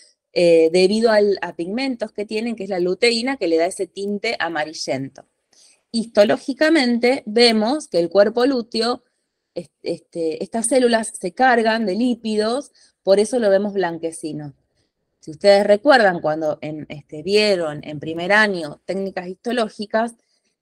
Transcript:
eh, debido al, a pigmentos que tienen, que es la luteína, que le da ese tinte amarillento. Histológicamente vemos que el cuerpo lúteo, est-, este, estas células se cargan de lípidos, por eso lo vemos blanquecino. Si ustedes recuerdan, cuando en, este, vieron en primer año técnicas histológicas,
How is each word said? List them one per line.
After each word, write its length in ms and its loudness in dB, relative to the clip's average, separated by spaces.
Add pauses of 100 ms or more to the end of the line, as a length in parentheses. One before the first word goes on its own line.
(340)
eh, 380 6
debido 380 2
al, 320 2
a 140 -8
pigmentos 560 -6
que 140 -8
tienen, 300 -6
que 80 -10
es 60 -10
la 100 -4
luteína, 580 0
que 100 -4
le 100 2
da 80 2
ese 220 -4
tinte 520 -6
amarillento. 840 -6 (640)
Histológicamente 1300 0
vemos 640 2
que 120 -2
el 100 0
cuerpo 360 2
lúteo, 580 -2 (520)
est-, 160 -12 (100)
este, 640 -6
estas 240 -6
células 520 2
se 140 -8
cargan 520 2
de 100 -2
lípidos, 760 -2 (320)
por 160 4
eso 200 0
lo 100 2
vemos 240 0
blanquecino. 800 -6 (640)
Si 120 -18
ustedes 360 4
recuerdan, 540 4
cuando 400 -2
en, 280 -10
este, 340 -16
vieron 600 0
en 160 -12
primer 320 -6
año 540 0
técnicas 420 -8
histológicas, 880 -4 (460)